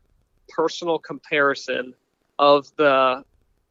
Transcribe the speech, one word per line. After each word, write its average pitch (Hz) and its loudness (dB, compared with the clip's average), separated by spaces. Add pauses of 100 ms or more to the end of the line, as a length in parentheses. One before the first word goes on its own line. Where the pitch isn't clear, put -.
(480)
personal 165 -4
comparison 131 -4 (460)
of 143 4
the 135 2 (480)